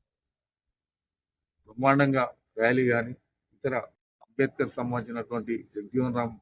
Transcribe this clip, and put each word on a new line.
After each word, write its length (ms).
బ్రహ్మాండంగా 580
ర్యాలీ 300
కానీ 220
ఇతర 200
అంబేద్కర్ 460
సంబంధించినటువంటి 880
జగ్జీవన్ 400
రామ్ 260